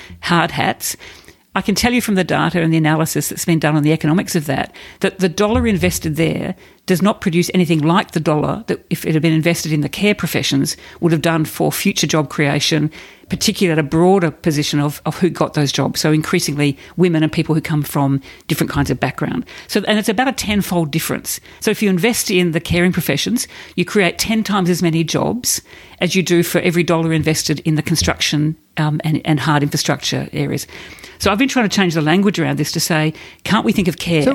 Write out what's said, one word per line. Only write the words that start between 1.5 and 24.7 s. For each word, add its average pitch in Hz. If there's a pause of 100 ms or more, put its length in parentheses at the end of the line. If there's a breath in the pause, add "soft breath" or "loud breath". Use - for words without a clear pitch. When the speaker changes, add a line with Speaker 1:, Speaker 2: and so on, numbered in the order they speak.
Speaker 1:
I 190
can 196
tell 240
you 247
from 202
the 185
data 156
and 160
the 165
analysis 156
that's -
been 165
done 151
on 147
the 151
economics 160
of 156
that, 139 (240 loud breath)
that 190
the 185
dollar 208
invested 170
there 160 (300 loud breath)
does 175
not -
produce 170
anything 170
like 165
the 170
dollar 147
that, -
if -
it 160
had 151
been 165
invested 160
in 151
the 143
care 208
professions, 139 (240 loud breath)
would 165
have 156
done 165
for 151
future -
job 151
creation, 147 (400 loud breath)
particularly 185
at 156
a 139
broader 175
position 147
of, 143
of 151
who 175
got -
those 147
jobs. -
So 156
increasingly 147 (220 loud breath)
women 165
and 156
people 156
who 156
come 151
from 139 (280 loud breath)
different 160
kinds 143
of 127
background. - (220 loud breath)
So, 208
and 214
it's 220
about 247
a 262
tenfold 185
difference. - (200 loud breath)
So 214
if 202
you 208
invest 196
in 180
the 165
caring 175
professions, 156 (280 loud breath)
you 175
create 175
ten 220
times 196
as 175